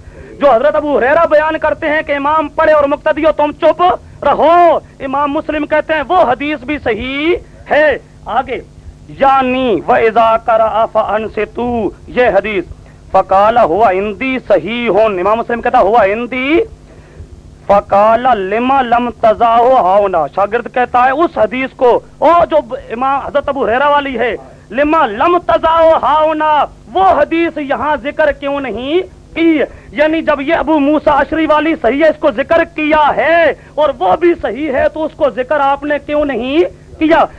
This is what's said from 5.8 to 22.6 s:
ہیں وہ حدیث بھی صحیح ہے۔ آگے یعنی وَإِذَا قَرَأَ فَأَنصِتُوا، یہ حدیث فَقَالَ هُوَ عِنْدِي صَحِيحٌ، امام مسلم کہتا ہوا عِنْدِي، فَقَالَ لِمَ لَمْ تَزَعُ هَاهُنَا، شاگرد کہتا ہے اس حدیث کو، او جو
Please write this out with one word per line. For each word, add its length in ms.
ہیں 140
وہ 80
حدیث 420
بھی 260
صحیح 520
ہے۔ 280
آگے 360
یعنی 800
وَإِذَا 480
قَرَأَ 560
فَأَنصِتُوا، 960
یہ 200
حدیث 280
فَقَالَ 500
هُوَ 260
عِنْدِي 520
صَحِيحٌ، 720
امام 200
مسلم 220
کہتا 180
ہوا 260
عِنْدِي، 560
فَقَالَ 600
لِمَ 540
لَمْ 280
تَزَعُ 400
هَاهُنَا، 600
شاگرد 400
کہتا 300
ہے 60
اس 280
حدیث 380
کو، 140
او 140
جو 60